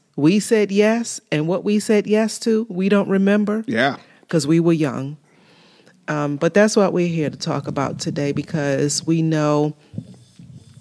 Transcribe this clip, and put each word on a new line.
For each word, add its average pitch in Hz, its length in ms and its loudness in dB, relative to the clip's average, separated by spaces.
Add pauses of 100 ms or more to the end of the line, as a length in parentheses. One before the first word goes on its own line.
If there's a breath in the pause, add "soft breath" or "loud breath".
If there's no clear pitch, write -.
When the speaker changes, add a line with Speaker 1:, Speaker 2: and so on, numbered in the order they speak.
(160)
Speaker 1:
We 160 240 4
said 202 320 2
yes. 220 480 0 (120)
And 151 160 0
what 185 180 -2
we 208 140 2
said 208 280 2
yes 214 340 0
to, 220 280 0
we 190 200 -2
don't 202 200 2
remember. 202 580 2
Speaker 2:
Yeah. 135 300 0 (320 soft breath)
Speaker 1:
'Cause 151 180 0
we 165 120 4
were 170 140 2
young. 139 440 -4 (880 soft breath)
Um, 147 300 -4
but 170 160 0
that's 208 240 4
what 196 160 2
we're 175 160 0
here 160 220 -2
to - 60 -16
talk 143 300 -4
about 143 320 -4
today, 143 320 -4
because 143 720 -2
we 165 180 0
know 151 520 0 (1040 loud breath)